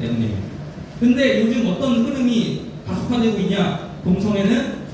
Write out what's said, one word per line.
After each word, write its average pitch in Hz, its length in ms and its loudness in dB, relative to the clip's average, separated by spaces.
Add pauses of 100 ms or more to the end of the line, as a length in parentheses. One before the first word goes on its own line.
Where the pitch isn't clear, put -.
때문입니다. 113 400 -2 (600)
근데 240 420 4
요즘 233 260 2
어떤 233 360 2
흐름이 240 640 0 (200)
가속화되고 226 520 0
있냐? 180 520 0 (140)
동성애는 208 680 2 (200)